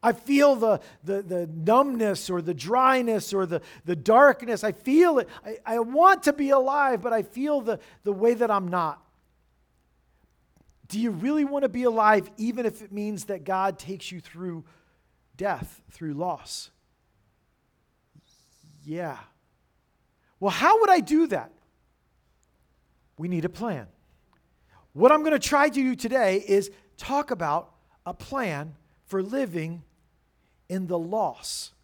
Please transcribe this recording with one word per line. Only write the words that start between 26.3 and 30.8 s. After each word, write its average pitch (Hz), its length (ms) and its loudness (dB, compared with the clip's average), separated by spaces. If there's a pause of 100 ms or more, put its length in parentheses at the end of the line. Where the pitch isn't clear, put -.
is 196 220 -2 (260)
talk 294 340 -4
about 170 440 -4 (320)
a 180 80 -10
plan 160 600 -8 (300)
for 190 180 -4
living 175 600 -6 (880)
in 185 160 -6